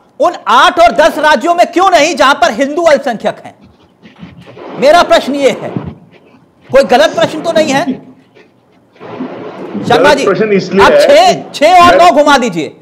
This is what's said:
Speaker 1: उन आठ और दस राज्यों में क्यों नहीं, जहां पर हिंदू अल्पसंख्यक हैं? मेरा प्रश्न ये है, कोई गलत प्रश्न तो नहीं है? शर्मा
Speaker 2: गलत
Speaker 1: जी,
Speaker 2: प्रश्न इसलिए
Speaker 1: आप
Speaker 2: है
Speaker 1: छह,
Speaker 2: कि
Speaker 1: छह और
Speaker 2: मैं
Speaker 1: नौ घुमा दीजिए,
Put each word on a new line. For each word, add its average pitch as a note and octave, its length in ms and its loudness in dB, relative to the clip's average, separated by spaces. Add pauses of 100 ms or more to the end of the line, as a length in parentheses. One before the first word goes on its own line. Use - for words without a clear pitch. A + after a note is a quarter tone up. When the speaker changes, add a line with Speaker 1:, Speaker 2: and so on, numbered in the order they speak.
(200)
Speaker 1:
उन E4+ 140 0 (140)
आठ D#4+ 320 2
और E4 120 4
दस D4+ 260 0
राज्यों D4+ 380 0
में E4+ 120 2
क्यों F#4 220 0
नहीं, D#4+ 260 0
जहां C4+ 180 2
पर C#4+ 180 0
हिंदू C#4 300 -4
अल्पसंख्यक B3+ 540 -2 (100)
हैं? G#2+ 100 -20 (1200)
मेरा D#4 240 4
प्रश्न D4+ 320 -2
ये C#4 140 0
है, D3+ 200 -8 (1000)
कोई - 140 2
गलत C4+ 320 0
प्रश्न D#4 260 -4
तो - 100 -6
नहीं G#3+ 200 -2
है? C4+ 400 -6 (1600)
शर्मा - 380 0
Speaker 2:
गलत D4 80 2
Speaker 1:
जी, C4+ 80 -4
Speaker 2:
प्रश्न G3+ 260 -2
इसलिए G3 340 0
Speaker 1:
आप D#4 60 4
Speaker 2:
है - 80 4
Speaker 1:
छह, D#4+ 340 4
Speaker 2:
कि - 260 -10
Speaker 1:
छह F4 260 4
और F4 120 4
Speaker 2:
मैं E4+ 80 4
Speaker 1:
नौ F4 60 4
घुमा D4 260 2
दीजिए, E3+ 440 -6